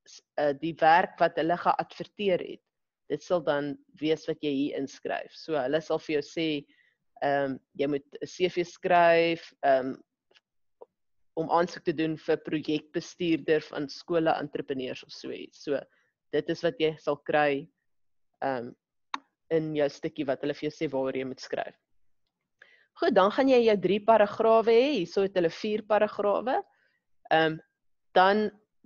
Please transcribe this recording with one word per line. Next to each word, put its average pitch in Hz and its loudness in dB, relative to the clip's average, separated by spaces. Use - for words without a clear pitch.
s-, - -20
uh, 147 2
die 165 -6
werk 170 4
wat 170 2
hulle 165 0
geadverteer 175 -2
het. - -14
Dit 151 -6
sal 180 -2
dan 143 -2
wees 156 -2
wat 156 -6
jy 147 -4
hier 139 -2
inskryf. - -8
So - -8
hulle 143 0
sal 160 -4
vir 151 -4
jou - -4
sê, 156 -6
ehm, 139 -2
jy 139 -2
moet 143 -4
'n - -6
C 180 -2
V 175 -4
skryf, 170 2
ehm, 131 2
om 160 -4
aansoek 170 0
te 175 0
doen 160 -4
vir 156 -2
projekbestuurder 156 -2
van 147 -8
skole, 165 -2
entrepreneurs 135 -6
of - -20
so - -14
iets. 101 -16
So 143 -4
dit 151 -2
is 165 -6
wat 170 -2
jy 156 0
sal 147 -4
kry, 147 0
ehm, 127 -6
in 156 0
jou 147 2
stukkie 151 -8
wat 131 -2
hulle 143 -4
vir 151 -6
jou - -6
sê - -8
waaroor 135 -4
jy 131 -4
moet 127 -10
skryf. - -8
Goed, 330 0
dan 190 4
gaan 269 2
jy 247 6
jou 220 4
drie 196 0
paragrawe 220 4
hê. 247 4
Hierso 175 -2
het 196 -2
hulle 170 2
vier 214 -4
paragrawe. 214 0
Ehm, 160 2
dan, 202 4